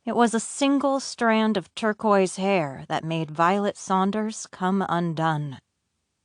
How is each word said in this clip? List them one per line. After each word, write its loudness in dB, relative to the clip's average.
It -4
was 4
a 0
single 0
strand 2
of -4
turquoise 0
hair -2
that -2
made -4
Violet 2
Saunders -2
come -2
undone. -2